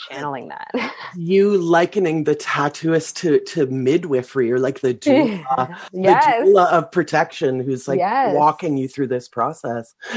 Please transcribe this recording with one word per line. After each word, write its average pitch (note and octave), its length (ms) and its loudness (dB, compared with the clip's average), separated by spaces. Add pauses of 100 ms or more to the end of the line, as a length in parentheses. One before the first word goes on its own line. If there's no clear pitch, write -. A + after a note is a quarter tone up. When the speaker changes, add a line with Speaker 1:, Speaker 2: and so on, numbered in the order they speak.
Speaker 1:
channeling C#3 380 -10
that. - 260 -14
<laughs> - 440 -8
Speaker 2:
you G3 400 4
likening E3+ 680 2
the D3+ 120 2
tattooist D#3 800 -2
to, D3+ 240 2
to D3 260 -2
midwifery C3 840 -2
or, B2 80 0
like, C3 220 -2
the B2+ 140 0
doula, A#3 520 0 (400)
Speaker 1:
<laughs> - 60 -20
Speaker 2:
the F#3 100 -10
Speaker 1:
Yes. A3+ 240 6 (220)
Speaker 2:
doula F#3 240 6
of E3 180 0
protection D#3 720 -2
who's, B2+ 280 -6
like, C#3 120 -2
Speaker 1:
Yes. G#3+ 340 0
Speaker 2:
walking D3 440 0
you C3 100 -4
through C3 200 -4
this B2 200 -4
process. A#2 680 -6 (220)